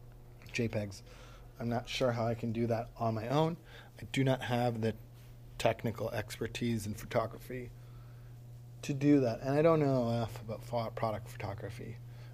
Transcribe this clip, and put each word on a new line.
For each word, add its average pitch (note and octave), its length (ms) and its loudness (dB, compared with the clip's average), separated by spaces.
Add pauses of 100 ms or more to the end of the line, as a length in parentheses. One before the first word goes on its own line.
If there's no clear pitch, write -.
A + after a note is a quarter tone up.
(540)
J A#2 160 2
pegs. G#2 340 -4 (560)
I'm A#2 80 -4
not A#2+ 220 0
sure B2+ 240 4
how A#2 140 2
I A#2 60 2
can A#2 200 -2
do A#2 140 2
that A#2 300 0
on A2+ 160 2
my A2 140 -4
own. D#3+ 300 4 (420)
I G#2 140 -12
do C3+ 100 6
not C3 180 4
have A#2+ 380 2
the A2 140 2 (640)
technical A2+ 540 2
expertise A2+ 760 -2
in G#2+ 80 -4
photography B2 800 -4 (1120)
to D3 100 0
do C#3+ 280 8
that, A2+ 200 2
and C3+ 80 -2
I C#3+ 120 6
don't D#3+ 180 8
know C3 300 4
enough A#2 320 0
about A2 220 -8
pho-, A2+ 320 -2
product A2 340 -2
photography. - 680 -8 (360)